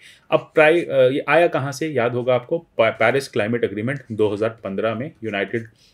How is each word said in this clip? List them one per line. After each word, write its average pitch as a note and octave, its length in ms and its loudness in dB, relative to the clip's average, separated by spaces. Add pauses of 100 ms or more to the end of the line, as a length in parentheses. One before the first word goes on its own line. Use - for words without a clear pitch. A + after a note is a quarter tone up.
(300)
अब D#3 240 -2
प्राइ-, D#3+ 340 4
अ, C3 240 4
ये C#3+ 160 -4
आया E3 180 6
कहाँ C#3+ 260 -2
से? D#3 160 -6
याद B2 240 -2
होगा B2 220 0
आपको, B2 240 -2
पा-, A2+ 340 0
पेरिस B2 360 0
क्लाइमेट A#2 360 -2
एग्रीमेंट A2 360 -6 (120)
दो G#2+ 160 2
हज़ार G#2+ 220 -2 (140)
पन्द्रह G2+ 300 -4
में C3+ 180 -8 (120)
यूनाइटेड G2+ 400 -4 (300)